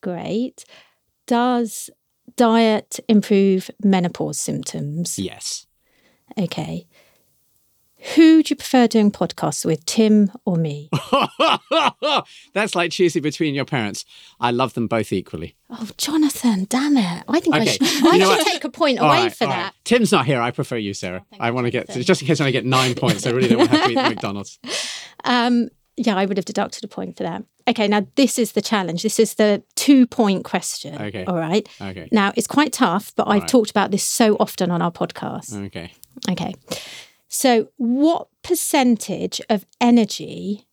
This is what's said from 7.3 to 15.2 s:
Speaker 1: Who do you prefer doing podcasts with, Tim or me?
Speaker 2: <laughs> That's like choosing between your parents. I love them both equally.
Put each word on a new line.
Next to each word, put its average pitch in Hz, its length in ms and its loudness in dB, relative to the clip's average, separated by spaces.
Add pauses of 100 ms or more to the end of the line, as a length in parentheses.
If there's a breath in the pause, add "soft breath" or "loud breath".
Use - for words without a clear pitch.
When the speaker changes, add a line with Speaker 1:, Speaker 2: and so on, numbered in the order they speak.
Speaker 1:
Who 320 280 8
do - 80 -2
you 285 60 0
prefer 247 300 2
doing 214 220 4
podcasts - 560 -4
with, 160 200 -2
Tim 214 460 4 (120)
or 180 140 0
me? 147 320 -4 (220)
Speaker 2:
<laughs> - 1400 -2
That's 202 220 -2
like 175 160 0
choosing 170 320 0
between 147 320 -2
your 135 100 -2
parents. 107 400 -4 (340 soft breath)
I 120 120 0
love 120 220 0
them 120 140 -2
both 110 240 -2
equally. 87 440 -8 (160)